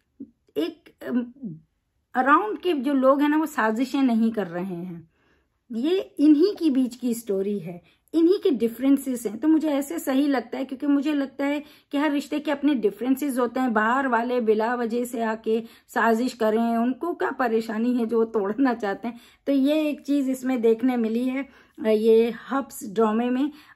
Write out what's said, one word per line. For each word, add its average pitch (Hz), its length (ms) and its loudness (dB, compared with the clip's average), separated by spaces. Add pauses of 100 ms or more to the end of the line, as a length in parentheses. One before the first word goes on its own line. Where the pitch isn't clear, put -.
(580)
एक, - 500 -8
अम, 240 180 -4 (920)
अराउंड 302 420 2
के 359 160 -2
जो 285 200 -2
लोग 269 280 4
हैं 294 80 4
ना, 302 80 2
वो 320 80 2
साजिशें 262 580 0
नहीं 226 280 2
कर 202 160 -2
रहे 175 160 -6
हैं, 175 460 -10 (640)
ये 302 280 0 (200)
इन्हीं 311 360 6
की 320 140 0
बीच 254 260 0
की 247 180 -4
स्टोरी 196 460 -4
है, 175 220 -12 (320)
इन्हीं 339 260 4
के 392 100 0
डिफरेंसेस 254 760 0
हैं। 208 120 -6
तो 311 100 -2
मुझे 311 220 4
ऐसे 285 300 -4
सही 285 280 0
लगता 247 300 -2
है, 262 80 -4
क्योंकि 277 220 -6
मुझे 285 260 2
लगता 277 320 -4
है 285 180 -2 (280)
कि 285 60 -2
हर 294 140 0
रिश्ते 294 280 -4
के 294 120 -4
अपने 285 220 0
डिफरेंसेस 262 680 -2
होते 247 200 -2
हैं। 254 140 0
बाहर 233 340 2
वाले 247 340 0
बिला 220 340 2
वजह 240 300 -2
से 240 180 -6
आके 220 400 -2 (240)
साजिश 233 460 0
करें, 233 440 0
उनको 254 360 -2
क्या 359 180 -4
परेशानी 226 640 -2
है 226 80 0
जो 226 120 -2
वो 226 80 4
तोड़ना 226 480 0
चाहते 202 340 -4
हैं। 240 120 -10 (280)
तो 277 40 0
ये 294 380 2
एक 277 120 -6
चीज़ 277 300 0
इसमें 254 300 -2
देखने 233 360 2
मिली 233 300 0
है, 269 200 -4 (380)
अ, - 20 2
ये 226 460 4 (160)
हब्स 240 440 -6
ड्रामे 220 360 2
में। 269 220 0 (240)